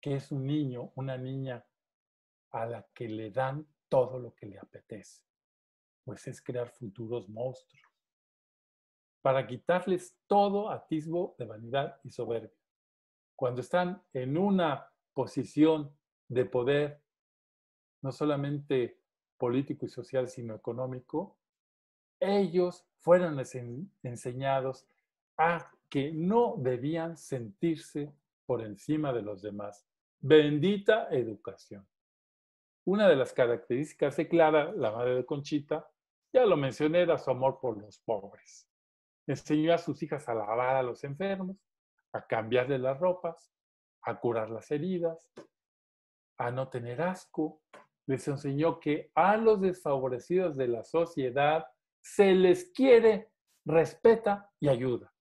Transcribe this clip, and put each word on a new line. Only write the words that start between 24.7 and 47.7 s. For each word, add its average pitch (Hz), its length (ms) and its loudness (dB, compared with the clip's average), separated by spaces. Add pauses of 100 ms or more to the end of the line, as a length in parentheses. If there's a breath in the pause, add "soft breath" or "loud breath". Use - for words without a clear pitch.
a 165 320 0 (180)
que 143 240 -2
no 208 460 2
debían 151 580 -2
sentirse 147 960 -6 (320)
por 117 180 -2
encima 139 500 -4
de 117 100 -2
los 101 180 -10
demás. 104 460 -12 (340)
Bendita 156 920 4
educación. 110 760 -6 (1000)
Una 202 240 4
de 165 60 10
las 131 180 0
características 127 840 0
de 160 120 -2
Clara, 156 440 4
la 139 180 0
madre 123 240 -2
de 127 120 -2
Conchita, 147 600 -6 (440)
ya 254 140 6
lo 185 100 4
mencioné, 151 460 0
era 165 160 2
su - 120 -6
amor 131 300 0
por 117 160 -4
los 104 240 -18
pobres. - 680 -8 (600)
Enseñó 151 460 2
a 165 40 2
sus - 240 -6
hijas 147 260 -8
a 117 60 -2
lavar 117 420 0
a 131 60 2
los 123 220 -6
enfermos, 190 520 -6 (560)
a 110 140 -8
cambiarles 123 540 0
las 131 180 -2
ropas, - 540 -2 (500)
a 117 160 -6
curar 113 320 -2
las 113 200 -10
heridas, 165 600 -4 (1080)
a 120 120 -4
no 131 180 -6
tener 123 340 -6
asco. 170 600 -6 (460)